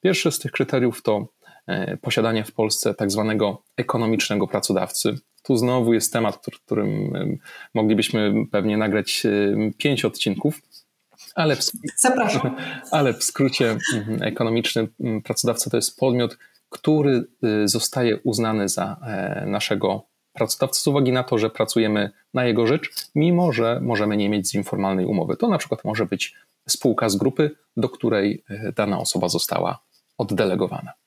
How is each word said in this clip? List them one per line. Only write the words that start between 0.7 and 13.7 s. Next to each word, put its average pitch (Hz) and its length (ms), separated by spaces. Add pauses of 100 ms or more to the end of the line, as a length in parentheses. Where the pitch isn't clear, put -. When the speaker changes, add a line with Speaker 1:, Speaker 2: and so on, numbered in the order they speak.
Speaker 1:
to, 107 240 (400)
e, 95 300
posiadanie 113 480
w - 80
Polsce 107 420
tak 101 160
zwanego 107 520 (140)
ekonomicznego 110 680
pracodawcy. 101 720 (240)
Tu 131 140
znowu 120 360
jest 110 200
temat, 110 260
któr-, - 220
którym, 104 560
em, 98 220 (360)
moglibyśmy 107 600 (160)
pewnie 104 260
nagrać, 107 500
em, 101 460
pięć 143 320
odcinków, 113 560 (760)
ale 156 220
w - 40
sk- - 180 (180)
Speaker 2:
Zapraszam. 208 600 (160)
Speaker 1:
<laughs> - 180
ale 135 240
w - 100
skrócie, 123 520 (180)